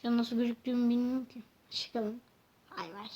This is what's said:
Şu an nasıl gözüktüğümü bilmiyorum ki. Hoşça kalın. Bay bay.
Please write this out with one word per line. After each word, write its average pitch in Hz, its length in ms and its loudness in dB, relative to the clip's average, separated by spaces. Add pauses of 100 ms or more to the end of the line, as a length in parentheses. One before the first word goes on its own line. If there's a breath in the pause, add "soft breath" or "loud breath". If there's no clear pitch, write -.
Şu 240 60 -4
an 240 100 4
nasıl 233 180 0
gözüktüğümü 240 540 2
bilmiyorum 247 360 2
ki. - 160 -14 (280)
Hoşça - 220 -8
kalın. 233 300 -4 (500)
Bay 170 220 -10
bay. 208 220 -12